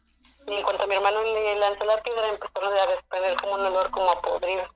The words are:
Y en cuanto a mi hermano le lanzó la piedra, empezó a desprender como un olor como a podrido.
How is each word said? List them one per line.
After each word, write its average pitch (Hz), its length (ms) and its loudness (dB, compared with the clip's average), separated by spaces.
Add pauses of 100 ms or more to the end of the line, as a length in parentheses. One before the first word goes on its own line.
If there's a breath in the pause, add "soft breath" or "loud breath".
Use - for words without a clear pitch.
(480)
Y 202 60 -6
en 202 100 -2
cuanto - 200 0
a 196 40 0
mi 196 80 0
hermano 202 280 2
le 214 340 0
lanzó 202 280 0
la 214 180 2
piedra, 226 240 -2
empezó 202 240 -6 (140)
a 196 220 4
desprender 185 520 -2
como 202 140 -2
un 196 80 -2
olor 190 300 0
como 190 200 2
a 170 100 -2
podrido. 180 420 -2 (120)